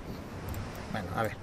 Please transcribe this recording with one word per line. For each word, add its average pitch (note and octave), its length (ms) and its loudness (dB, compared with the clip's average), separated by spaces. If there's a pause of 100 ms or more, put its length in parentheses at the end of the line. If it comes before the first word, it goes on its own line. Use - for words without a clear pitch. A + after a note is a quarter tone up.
(920)
Bueno, G#2 240 2
a A2 80 6
ver G#2+ 200 4